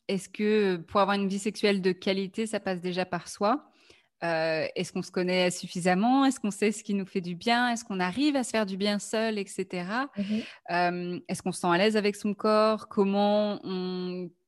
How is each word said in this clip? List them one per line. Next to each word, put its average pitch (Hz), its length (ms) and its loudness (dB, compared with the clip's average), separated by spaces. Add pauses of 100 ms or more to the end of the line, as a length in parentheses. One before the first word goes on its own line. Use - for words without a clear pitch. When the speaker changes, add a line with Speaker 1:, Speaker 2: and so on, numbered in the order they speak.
Speaker 1:
Est-ce 190 220 -4
que, 208 460 2
euh, - 20 -8
pour 165 220 0
avoir 196 160 4
une 202 120 0
vie 196 100 -2
sexuelle 202 440 0
de 185 100 4
qualité, 190 540 -2
ça 214 140 -4
passe 185 200 -4
déjà 180 240 -2
par 180 240 -6
soi ? 226 420 0 (540)
Euh, 160 500 0
est-ce 175 180 -4
qu'on 185 100 -4
se - 80 -12
connaît 180 400 2
suffisamment ? 190 720 2
Est-ce 269 160 2
qu'on 208 100 -2
sait 208 220 0
ce - 100 -10
qui 202 120 -4
nous 196 120 -2
fait 196 140 -6
du 175 140 -6
bien ? 233 360 0
Est-ce 233 140 -4
qu'on 190 160 -4
arrive 247 360 0
à 262 80 0
se - 60 -6
faire 220 140 0
du 190 140 -4
bien 208 200 0
seul, 220 400 -2
et 196 80 -4
cetera ? 190 720 -4
Speaker 2:
Mhm. 208 260 -2 (280)
Speaker 1:
Euh, 175 580 0
est-ce 180 140 -4
qu'on 180 100 -2
se - 80 -10
sent 185 100 0
à 170 60 6
l'aise 214 220 4
avec 202 180 2
son 208 160 -2
corps ? 214 560 2
Comment 202 760 2
on, 180 640 -6 (180)